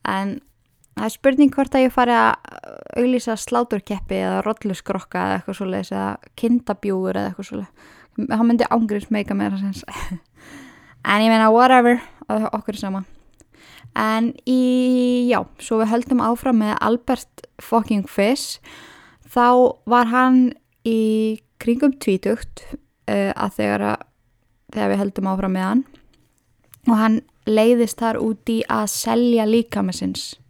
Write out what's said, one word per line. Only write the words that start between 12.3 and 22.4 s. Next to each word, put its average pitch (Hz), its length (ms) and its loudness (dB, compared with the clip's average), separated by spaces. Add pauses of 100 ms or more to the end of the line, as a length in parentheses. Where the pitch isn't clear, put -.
o-, 220 240 -2
okkur 208 200 -8
er - 40 -14
sama. 190 220 -6 (920)
En 220 380 0 (180)
í, 254 120 2 (680)
já, 202 140 2 (180)
svo 220 220 -2
við 214 80 0
höldum 233 340 0
áfram 233 380 0
með 208 220 -2
Albert 240 600 -4 (160)
fucking 214 480 0
Fish, - 520 -2 (720)
þá 247 460 4 (100)
var 240 220 4
hann 254 280 6 (460)
í 220 540 0 (220)
kringum 262 360 2
tvítugt, - 680 -2 (420)